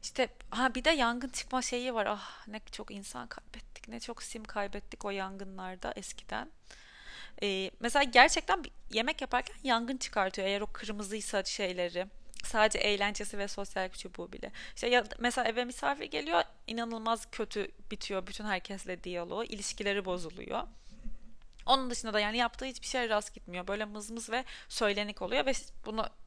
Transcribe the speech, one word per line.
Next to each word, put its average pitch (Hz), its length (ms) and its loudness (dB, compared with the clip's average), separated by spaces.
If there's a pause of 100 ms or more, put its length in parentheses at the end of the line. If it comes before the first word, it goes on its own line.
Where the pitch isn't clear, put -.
İşte, - 260 2 (200)
ha, 240 260 2
bir 254 80 -2
de 302 60 8
yangın 247 400 4
çıkma - 320 -2
şeyi 247 320 0
var. 214 120 4
Ah, - 420 -4
ne 208 120 -8 (120)
çok - 200 -10
insan 202 360 -10
kaybettik, - 600 -14
ne 226 120 -10
çok - 240 -10
sim 220 200 -10
kaybettik 202 640 -6
o 202 40 -2
yangınlarda 190 880 -6
eskiden. - 560 -8 (920)
Ee, 190 380 0
mesela 277 240 4
gerçekten 294 600 8
bir - 80 -8 (200)
yemek 233 300 2
yaparken - 420 0
yangın 247 340 2
çıkartıyor 190 500 2
eğer 196 140 2
o 214 120 -2
kırmızıysa 208 720 -2
şeyleri. 180 640 0 (360)
Sadece 214 340 8
eğlencesi 208 600 2
ve 202 100 0
sosyal 196 420 -2
çubuğu - 440 -8
bile. - 180 -8 (240)
İşte - 120 -2
ya, 247 160 8 (160)
mesela 240 280 2
eve 233 180 2
misafir 277 400 -2
geliyor, 302 380 2 (240)
inanılmaz 226 640 0
kötü 208 400 -2 (200)
bitiyor 190 360 -2
bütün 202 180 -6
herkesle 190 580 -2
diyaloğu, 180 400 -2
ilişkileri 202 640 -2
bozuluyor. 180 640 -2 (1000)
Onun 262 240 6
dışında 226 240 -4
da 214 60 4
yani 208 180 2
yaptığı 240 280 0
hiçbir 262 220 -8
şeye 247 220 0
rast 214 240 2
gitmiyor. 180 340 -8
Böyle 214 180 -2
mızmız 214 440 -8
ve 254 160 0 (240)
söylenik 208 520 2
oluyor 233 240 2
ve 269 80 4 (320)
bunu 214 240 -2 (180)